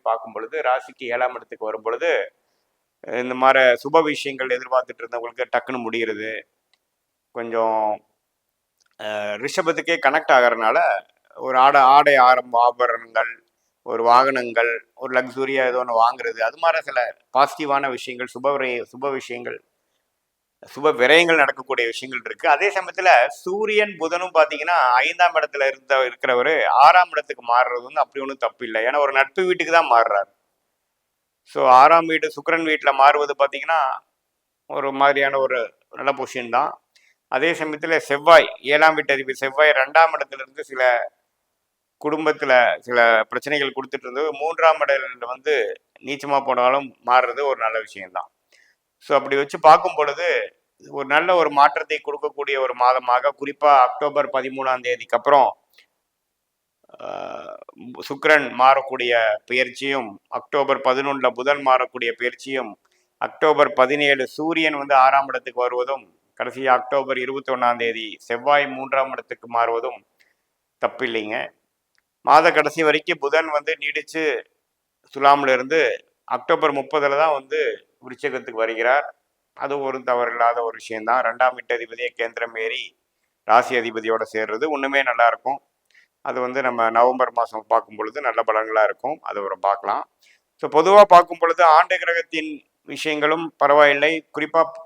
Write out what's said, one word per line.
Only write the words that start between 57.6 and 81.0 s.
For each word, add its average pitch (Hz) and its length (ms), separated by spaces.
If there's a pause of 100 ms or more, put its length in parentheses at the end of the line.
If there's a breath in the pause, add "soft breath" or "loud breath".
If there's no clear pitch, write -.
சுக்கிரன் 143 540
மாறக்கூடிய 127 580 (340)
பெயர்ச்சியும், 127 640 (200)
அக்டோபர் 135 520
பதினொன்னுல 131 500
புதன் 135 320
மாறக்கூடிய 127 500
பெயர்ச்சியும், 123 580 (500)
அக்டோபர் 143 520
பதினேழு 139 540
சூரியன் 160 520
வந்து 139 180
ஆறாம் 135 320
இடத்துக்கு 123 320
வருவதும், 123 440 (360)
கடைசி 123 280
அக்டோபர் 131 500
இருபத்தொன்னாம் 127 600
தேதி 113 280 (140)
செவ்வாய் 139 480
மூன்றாம் 131 440
இடத்துக்கு 120 360
மாறுவதும் 117 520 (840)
தப்பில்லைங்க. 113 540 (920)
மாத 151 240
கடைசி 151 320
வரைக்கும் 156 380
புதன் 156 300
வந்து 151 260
நீடிச்சு 151 460 (920)
துலாம்ல 139 380
இருந்து 131 280 (480)
அக்டோபர் 151 440
முப்பதுல 139 460
தான் 156 160
வந்து 139 260 (400)
விருச்சிகத்துக்கு 127 600
வருகிறார். 117 460 (500)
அது 139 240
ஒரு 135 200
தவறில்லாத 120 600
ஒரு 113 160
விஷயம்தான். 113 480